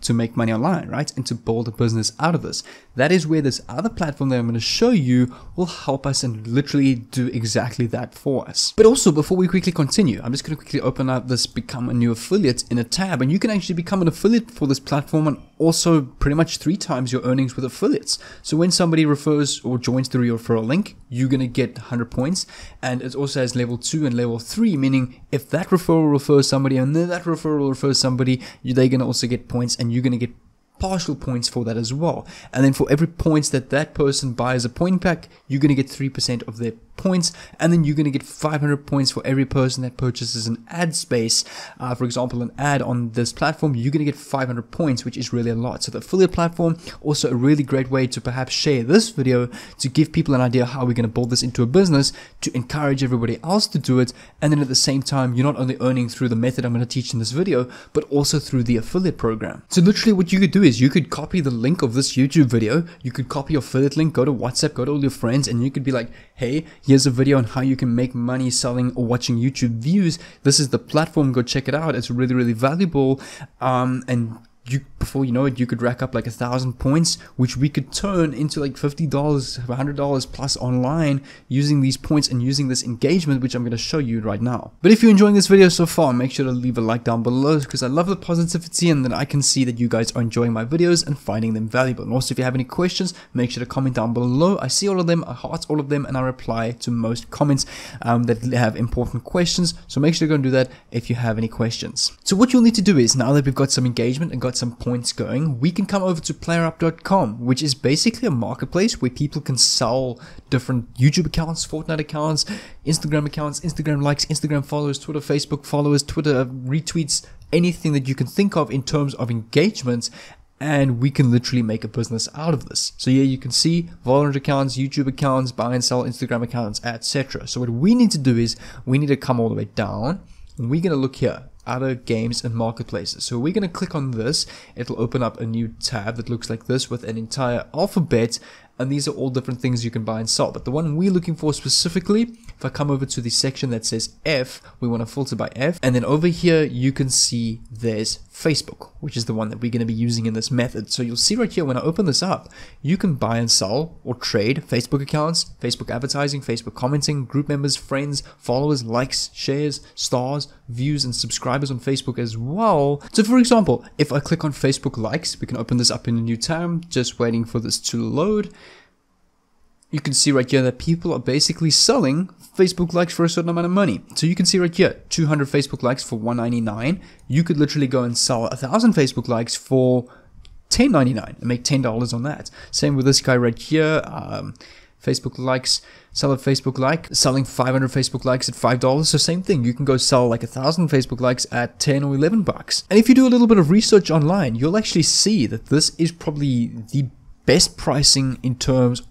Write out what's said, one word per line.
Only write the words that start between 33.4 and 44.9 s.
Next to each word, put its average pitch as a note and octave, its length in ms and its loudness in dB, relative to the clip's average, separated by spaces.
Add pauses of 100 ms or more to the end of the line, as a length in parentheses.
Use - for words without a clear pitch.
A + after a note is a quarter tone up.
that C3 220 -4
that D3+ 240 -2
person C#3 380 0
buys A#2+ 320 -2
a A#2+ 40 -2
point F3+ 320 0
pack, E3+ 280 -2 (200)
you're C3+ 120 0
gonna C#3+ 140 6
get C3+ 160 0
three C3+ 180 -4
percent B2 360 -4
of A2 140 -12
their A#2 140 -4 (240)
points, F#3 360 0 (280)
and E3 120 4
then E3+ 120 4
you're D3 100 2
gonna D3 160 2
get C3+ 140 -2
five D3+ 360 -4
hundred C#3+ 260 0
points C#3 240 0
for - 140 -8
every C3+ 200 2
person C3 380 0
that B2 140 -8
purchases A#2 500 -4
an A2+ 220 -4
ad E3+ 260 -2
space. A#2 500 0 (340)
Uh, B2 160 -4
for B2+ 100 -4
example, A#2+ 380 -2
an A#2 160 -8
ad C#3 240 0
on A#2+ 300 -2
this A#2+ 200 -2
platform, D3+ 420 -2
you're A#2+ 160 0
gonna D3+ 140 0
get C#3+ 120 -2
five C3 300 -4
hundred A#2+ 240 -6
points, C#3+ 340 -2